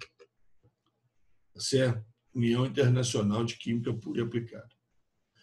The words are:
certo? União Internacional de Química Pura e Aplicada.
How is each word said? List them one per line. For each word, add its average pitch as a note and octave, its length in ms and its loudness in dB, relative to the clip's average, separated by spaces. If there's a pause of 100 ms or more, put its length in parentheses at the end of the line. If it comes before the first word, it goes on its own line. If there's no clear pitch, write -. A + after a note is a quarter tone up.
(1600)
certo? B2 480 0 (300)
União A#2+ 320 2
Internacional B2 800 2
de A2+ 140 -4
Química A#2 360 -2
Pura A2 260 -6
e A#2+ 40 0
Aplicada. A#2 460 -8 (720)